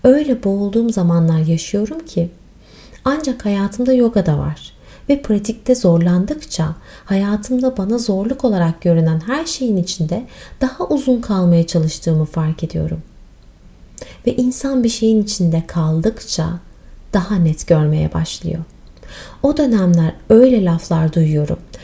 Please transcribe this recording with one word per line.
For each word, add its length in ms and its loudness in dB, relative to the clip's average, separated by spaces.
öyle 400 4
boğulduğum 460 0
zamanlar 480 2
yaşıyorum 680 -2
ki 240 -4
ancak 400 -2
hayatımda 480 0
yoga 340 2
da 120 2
var. 340 -6
Ve 140 2
pratikte 520 0
zorlandıkça 1000 0
hayatımda 720 -2
bana 220 -2
zorluk 460 -2
olarak 380 0
görünen 440 2
her 200 -2
şeyin 300 -2
içinde 480 -4
daha 280 -4
uzun 320 0
kalmaya 460 2
çalıştığımı 580 0
fark 400 -4
ediyorum. 380 -4
Ve 100 0
insan 480 0
bir 40 2
şeyin 340 2
içinde 440 0
kaldıkça 920 -2
daha 240 0
net 300 0
görmeye 480 2
başlıyor. 500 -6
O 140 0
dönemler 580 2
öyle 360 6
laflar 480 0
duyuyorum, 460 0